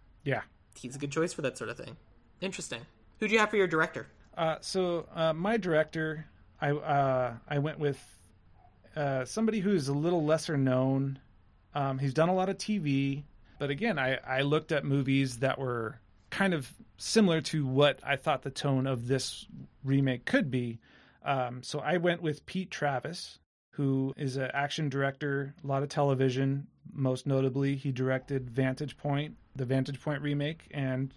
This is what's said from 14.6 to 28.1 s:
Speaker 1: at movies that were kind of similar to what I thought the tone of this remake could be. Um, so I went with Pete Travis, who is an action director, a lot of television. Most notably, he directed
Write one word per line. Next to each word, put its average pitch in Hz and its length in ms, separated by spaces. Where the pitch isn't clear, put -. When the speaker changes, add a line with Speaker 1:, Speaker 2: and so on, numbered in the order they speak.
Speaker 1:
at 143 120
movies 135 560
that 131 200
were 120 400
kind 196 240
of 143 160
similar 180 440
to 147 240
what 131 380
I 139 120
thought 143 260
the 135 80
tone 135 380
of 120 200
this - 380
remake 135 420
could 240 260
be. 120 280
Um, 127 400
so - 160
I 151 180
went 170 240
with 151 240
Pete 185 260
Travis, 143 680
who 135 480
is 135 200
an 131 160
action 143 360
director, 139 640
a 143 40
lot 139 160
of 143 60
television. 135 800
Most 131 360
notably, 135 480
he 135 160
directed 131 580